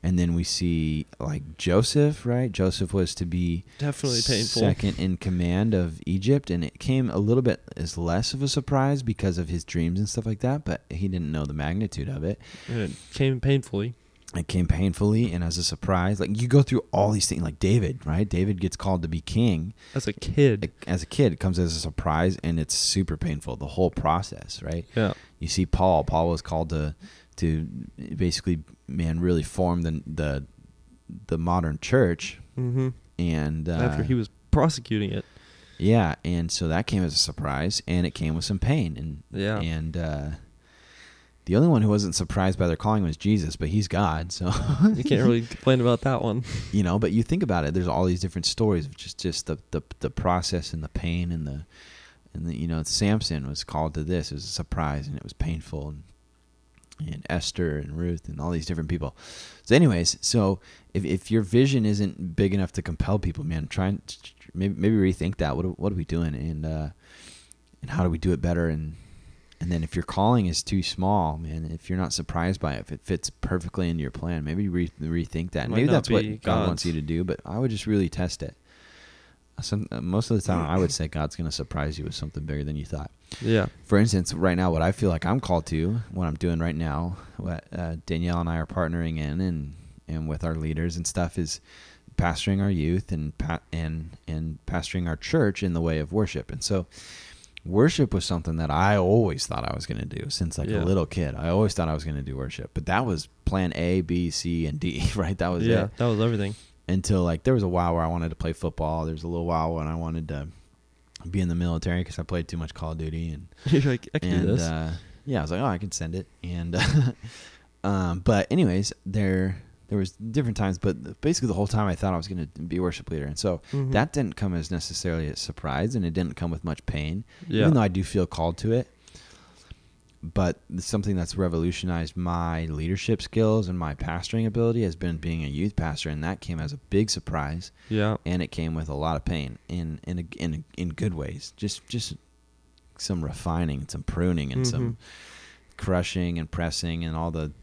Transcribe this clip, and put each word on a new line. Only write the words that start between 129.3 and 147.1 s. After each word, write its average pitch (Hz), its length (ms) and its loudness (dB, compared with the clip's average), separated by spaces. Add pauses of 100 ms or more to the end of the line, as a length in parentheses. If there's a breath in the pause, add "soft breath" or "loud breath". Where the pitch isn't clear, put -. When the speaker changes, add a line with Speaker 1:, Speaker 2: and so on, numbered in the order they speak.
Speaker 1:
But 87 360 2 (200)
something 101 360 -2
that's 87 220 -2
revolutionized 85 800 0
my 85 500 -2
leadership 82 560 0
skills 110 460 2
and 90 100 -2
my 78 160 -2
pastoring 90 500 -2
ability 117 380 0
has 87 140 -2
been 85 220 -4
being 82 260 -4
a 71 40 -4
youth 80 280 -2
pastor, 80 320 -4
and 76 160 -6
that 90 160 -4
came 85 180 -8
as 76 140 -6
a 71 60 -12 (120)
big 107 200 2
surprise. 78 600 -4 (180 soft breath)
Speaker 2:
Yeah. 107 360 2
Speaker 1:
And 90 180 0
it - 60 -4
came 80 260 -4
with 80 140 -4
a 73 60 -4
lot 78 200 0
of 73 100 -4
pain 71 340 -4 (100)
in, 82 340 -4
in, 90 160 -4
a, 85 60 -4 (180)
in, 82 120 -2
a, - 260 -10
in 90 140 -2
good 98 200 -2
ways. 73 420 -8
Just, - 300 -6
just - 280 -6 (840)
some 90 240 -2
refining 82 580 -2
and 73 100 -10
some 71 120 -8
pruning 85 500 0
and 65 140 0
some 123 160 0
Speaker 2:
Mm-hmm. - 920 -10
Speaker 1:
crushing 90 640 0
and 78 100 -6
pressing 85 540 -2
and 80 100 -4